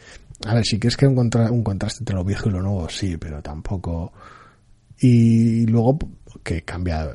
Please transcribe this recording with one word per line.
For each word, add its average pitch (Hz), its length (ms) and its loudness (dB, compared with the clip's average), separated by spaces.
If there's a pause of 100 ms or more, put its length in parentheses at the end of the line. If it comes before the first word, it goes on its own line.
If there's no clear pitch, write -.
(460)
A 110 80 -2
ver, 113 120 2
si 104 120 -2
crees 117 180 0
que 139 100 4
hay 139 40 6
un 131 60 2
contra-, 117 360 2
un 120 120 0
contraste 98 380 -4
entre 104 140 -4
lo 90 80 -2
viejo 101 260 -2
y - 20 0
lo 92 100 -2
nuevo, 95 280 -2
sí, 87 280 -6
pero 76 240 -10
tampoco. 85 720 -8 (840)
Y 117 680 6
luego 117 320 2 (460)
que 80 180 -4
cambia, 82 540 -6